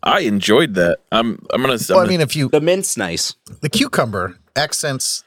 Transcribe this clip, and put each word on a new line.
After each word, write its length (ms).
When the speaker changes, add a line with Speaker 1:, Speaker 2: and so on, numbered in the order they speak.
Speaker 1:
I 200
enjoyed 520
that. 260
I'm, 400
I'm 100
gonna, 120
I'm 60
Speaker 2:
Well, 100
I 20
Speaker 1:
gonna 80
Speaker 2:
mean, 120
if 140
you 140
Speaker 3:
The 120
mint's 360
nice. 380
Speaker 2:
the 80
cucumber 720
accents 720